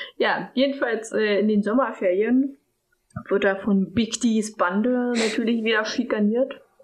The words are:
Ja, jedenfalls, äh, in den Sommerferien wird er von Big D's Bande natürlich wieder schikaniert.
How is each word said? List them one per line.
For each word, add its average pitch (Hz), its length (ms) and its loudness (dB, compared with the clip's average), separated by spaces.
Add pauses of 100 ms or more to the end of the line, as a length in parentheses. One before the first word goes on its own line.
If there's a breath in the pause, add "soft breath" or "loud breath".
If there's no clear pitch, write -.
(180 loud breath)
Ja, 190 360 -2
jedenfalls, 262 580 -2
äh, 208 280 0
in 214 80 2
den 208 140 2
Sommerferien 233 920 0 (720)
wird 202 160 0
er 196 120 2
von 196 360 0
Big 226 280 -2
D's 220 360 0
Bande 240 600 0
natürlich 226 480 0
wieder 220 200 2
schikaniert. 226 760 0 (240)